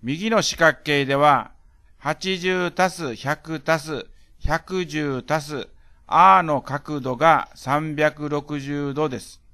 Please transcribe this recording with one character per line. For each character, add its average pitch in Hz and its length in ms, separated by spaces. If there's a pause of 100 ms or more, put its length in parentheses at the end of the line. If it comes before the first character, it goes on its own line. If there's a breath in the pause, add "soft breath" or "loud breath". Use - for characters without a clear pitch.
右 160 280
の 220 120
四 - 140
角 156 260
形 143 240
で 135 100
は、 143 360 (460)
八 180 420
十 180 340
足 180 220
す 139 200
百 151 500
足 160 180
す 147 220 (340)
百 180 460
十 147 420
足 147 180
す 147 220 (380)
ア 185 320
ー 185 40
の 151 200
角 143 400
度 127 160
が 151 360
三 147 440
百 147 320
六 147 320
十 143 320
度 151 160
で 123 100
す。 - 220 (120)